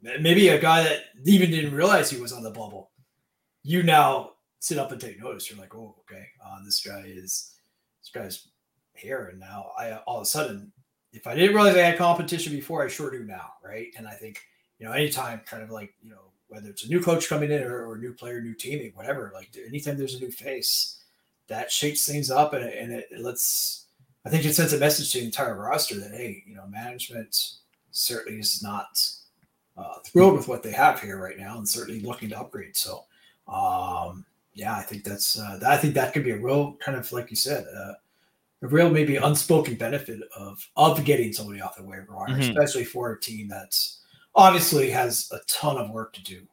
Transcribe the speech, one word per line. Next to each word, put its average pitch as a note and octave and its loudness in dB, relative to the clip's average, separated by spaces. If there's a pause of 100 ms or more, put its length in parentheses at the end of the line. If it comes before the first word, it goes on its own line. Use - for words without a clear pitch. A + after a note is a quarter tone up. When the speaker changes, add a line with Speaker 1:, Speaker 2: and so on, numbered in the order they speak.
(200)
Speaker 1:
maybe F3 8
a D3+ 8
guy E3 6
that D3+ 0 (200)
even F3+ 8
didn't D3+ 0
realize F3 4
he B2+ -8
was A#2 -8
on A#2 -12
the A2 -8
bubble, G2 -14 (720)
you F3 0
now D3 4 (260)
sit D3+ -4
up C3+ -4
and A#2+ -12
take G#2 -14
notice. - -12
You're G#2 -18
like, F#2+ -20
"Oh, A2 -18
okay, G2 -20 (180)
uh, F#2+ -18
this G2+ 0
guy G2 -12
is, F#2+ -10 (460)
this - -20
guy's G2+ -12 (460)
here." A#2+ -10
And F#2 -18
now F#2+ -16
I, A#2 -8 (140)
all - -6
of - -8
a G2+ -6
sudden, G#2+ -6 (400)
if - -18
I B2 -8
didn't F#3+ 6
realize G#3 8
I F3+ 8
had E3+ 4
competition E3+ 0
before, C#3+ -4
I C3 -4
sure C#3+ -8
do A#2+ -10
now, G2 -16 (100)
right? A2+ -14
And A2+ -16
I G#2+ -16
think, G#2+ -18 (380)
you A2+ -16
know, - -10
anytime A2+ -4
kind A2+ -14
of A2 -16
like, G#2+ -14
you A2+ -20
know, G2 -20 (160)
whether G#2 -16
it's - -14
a A2+ -12
new F3 2
coach E3 0
coming D3 0
in C#3+ 0
or, B2 -8
or A2+ -10
a G#2+ -12
new A#2+ -10
player, A#2+ -12
new A#2 -10
teammate, B2 -10
whatever, A#2+ -8
like, - -18 (180)
anytime C#3+ -6
there's C3 -6
a B2+ -12
new B2 -8
face, - -4 (500)
that B2+ -8
shakes D3 -2
things C#3+ -4
up D3 4
and, B2+ -4
and A#2 -10
it, A#2 -12
it A2+ -16
lets, - -4 (400)
I - -10
think D#3 2
it D3+ 2
sends D3+ 2
a C#3 0
message D3 2
to C3 0
the A#2 -8
entire A#2 -4
roster G#2 -2
that, G2+ -14
hey, G2 -10
you G2+ -20
know, F#2+ -18
management A2+ -6 (380)
certainly A2 -6
is G#2+ -2
not, G#2 -6 (760)
uh, - -14
thrilled F#3 10
with - -2
what - -6
they G#2+ -8
have A2+ 4
here F#2+ -10
right F#2+ -12
now G2+ -12
and G#2 -6
certainly A#2 -6
looking A2+ -8
to G#2+ -10
upgrade. - -12
So, - -6 (440)
um, - -4 (300)
yeah, G#2+ -6
I G2 -6
think G#2+ -12
that's, - -2
uh, G2+ -10
that, A2+ 4
I C#3 8
think D3 2
that - 2
could D3 0
be B2 0
a G#2+ -2
real C#3+ 0
kind C3+ -6
of, A2+ -10
like A#2+ -8
you A2 -4
said, - -2 (100)
uh, - -12 (720)
a C3 -8
real E3 8
maybe D3 4
unspoken D3 4
benefit A2+ -6 (160)
of, G2 -16
of D3 6
getting B2 4
somebody G2+ -10
off F#2 -10
the G2 -18
waiver F#2+ -16
wire, - -10
Speaker 2:
Mm-hmm. C3 0
Speaker 1:
especially C3 2
for A#2+ -6
a G#2+ -10
team G#2+ -10
that G2 -6 (560)
obviously E3+ 8
has A#2+ -2
a - -10
ton C#3+ -2
of G#2 -6
work A2 -10
to F#2+ -18
do F#2 -14 (100)